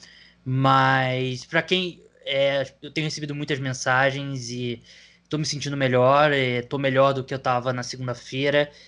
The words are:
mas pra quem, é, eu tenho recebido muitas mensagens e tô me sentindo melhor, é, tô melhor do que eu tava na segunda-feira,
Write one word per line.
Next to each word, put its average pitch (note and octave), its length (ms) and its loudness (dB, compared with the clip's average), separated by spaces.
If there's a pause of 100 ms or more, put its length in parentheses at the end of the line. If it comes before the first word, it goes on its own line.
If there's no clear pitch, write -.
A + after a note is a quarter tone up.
(460)
mas C3 1000 2
pra E3 160 -2
quem, F3+ 420 -2 (220)
é, C#3 440 0 (120)
eu C#3+ 100 -16
tenho D#3 160 -2
recebido D3 260 -6
muitas D3 260 -4
mensagens C3+ 920 -2
e A#2+ 320 -6 (460)
tô D#3 80 -4
me D3+ 80 -2
sentindo C#3+ 320 -6
melhor, C3+ 560 4
é, B2+ 280 0
tô A#2+ 160 -6
melhor C3+ 360 4
do C3+ 100 -4
que C3+ 100 -10
eu C3+ 60 -4
tava B2+ 320 0
na B2 100 -4
segunda-feira, C3 880 -2 (180)